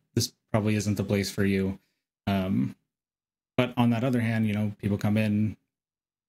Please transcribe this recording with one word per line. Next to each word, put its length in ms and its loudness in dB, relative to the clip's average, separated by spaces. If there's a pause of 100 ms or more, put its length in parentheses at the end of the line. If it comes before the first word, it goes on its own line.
(140)
this 180 -2 (180)
probably 240 0
isn't 220 0
the 80 -2
place 260 0
for 140 -2
you." 340 0 (480)
Um, 480 0 (840)
but 200 2
on 140 4
that 140 0
other 160 0
hand, 260 0
you 80 0
know, 240 -2
people 200 -2
come 180 0
in, 400 0 (720)